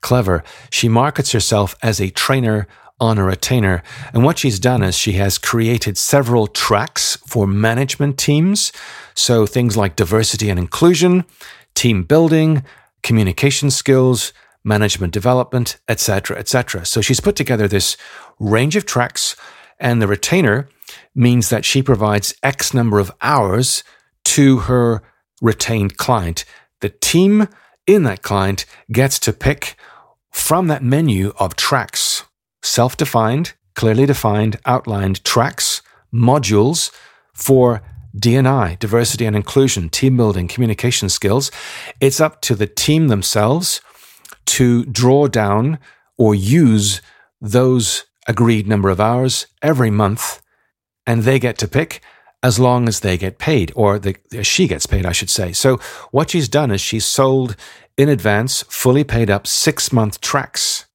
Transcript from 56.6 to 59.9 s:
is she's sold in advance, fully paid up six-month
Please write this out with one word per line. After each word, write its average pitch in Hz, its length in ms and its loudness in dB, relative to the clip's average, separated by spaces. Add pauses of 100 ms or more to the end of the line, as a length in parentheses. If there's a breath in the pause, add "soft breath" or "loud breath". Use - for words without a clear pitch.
is 98 80 -2
she's - 260 -4
sold 131 500 0 (400 loud breath)
in 139 120 4
advance, 110 600 0
fully 135 360 2
paid 117 260 0
up 101 160 -2
six-month - 760 -2